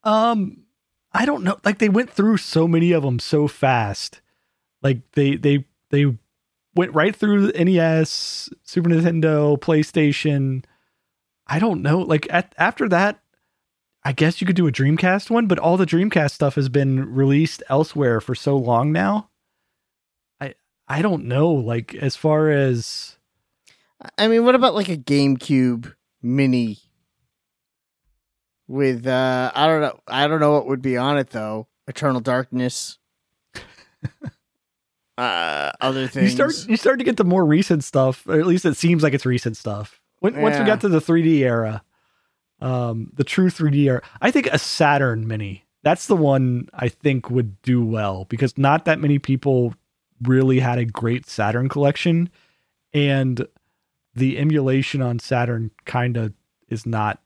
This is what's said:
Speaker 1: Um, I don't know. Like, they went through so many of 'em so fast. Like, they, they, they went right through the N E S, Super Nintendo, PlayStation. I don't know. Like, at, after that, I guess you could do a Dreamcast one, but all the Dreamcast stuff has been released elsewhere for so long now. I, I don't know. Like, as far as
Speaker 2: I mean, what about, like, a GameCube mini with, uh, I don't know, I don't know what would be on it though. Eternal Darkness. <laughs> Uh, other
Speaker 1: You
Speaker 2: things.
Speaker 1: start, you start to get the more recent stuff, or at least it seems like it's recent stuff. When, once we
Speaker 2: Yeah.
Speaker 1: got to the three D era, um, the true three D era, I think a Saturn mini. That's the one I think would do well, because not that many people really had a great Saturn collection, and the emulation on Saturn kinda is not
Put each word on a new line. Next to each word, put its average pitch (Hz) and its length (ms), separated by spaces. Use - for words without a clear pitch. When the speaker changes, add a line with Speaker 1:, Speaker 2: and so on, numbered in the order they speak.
Speaker 1:
Um, 220 600
I 247 140
don't 285 160
know. 185 220
Like, 202 140
they 220 100
went 226 220
through 214 280
so - 300
many 170 240
of 156 120
'em 123 140
so 147 300
fast. 120 720
Like, 135 180
they, 143 240
they, 143 280
they 143 160
went 175 200
right 180 200
through 208 340
the - 80
N 175 120
E 185 100
S, 160 720
Super 175 260
Nintendo, 160 680
PlayStation. 147 1040
I 143 120
don't 185 240
know. 156 160
Like, 160 340
at, 175 260
after 220 320
that, 196 280
I 139 80
guess 156 280
you 180 60
could 185 100
do 175 120
a 135 40
Dreamcast 165 580
one, 233 180
but 180 100
all 170 180
the 185 100
Dreamcast 165 440
stuff 143 240
has 135 140
been 131 440
released 139 560
elsewhere 135 520
for 127 140
so 139 220
long 123 360
now. 196 360
I, 139 140
I 147 140
don't 185 220
know. 139 260
Like, 117 460
as 139 200
far 156 340
as 131 680
Speaker 2:
I 220 120
mean, 226 160
what 254 100
about, 240 200
like, 196 140
a 170 80
GameCube 131 960
mini 123 560
with, 131 360
uh, 127 480
I 147 140
don't 160 140
know, 143 260
I 139 220
don't 160 100
know 147 140
what 147 160
would 131 120
be 127 160
on 139 220
it 131 120
though. 110 360
Eternal 135 320
Darkness. 127 800
<laughs> - 60
Uh, 82 520
other 135 200
Speaker 1:
You 127 60
Speaker 2:
things. 190 240
Speaker 1:
start, 285 340
you 226 120
start 269 200
to 254 60
get 247 140
the 208 60
more 180 200
recent 156 400
stuff, 131 420
or 156 140
at 170 60
least 180 180
it 156 120
seems 170 260
like 147 100
it's 135 140
recent 123 300
stuff. 104 440
When, 185 200
once 147 140
we 143 60
Speaker 2:
Yeah. - 60
Speaker 1:
got 214 140
to 214 80
the 160 120
three 165 220
D 156 220
era, 113 380
um, 120 520
the 139 120
true 185 260
three 151 200
D 143 160
era, 127 140
I 233 80
think 269 160
a 147 120
Saturn 135 680
mini. 101 380
That's 156 240
the 202 100
one 131 560
I 123 160
think 135 420
would 117 300
do 123 240
well, 104 460
because 120 260
not 139 300
that 156 120
many 143 200
people 131 560
really 131 380
had 123 180
a 120 80
great 117 420
Saturn 113 400
collection, 165 640
and 135 520
the 131 240
emulation 139 640
on 120 160
Saturn 120 520
kinda 120 480
is 110 180
not 107 400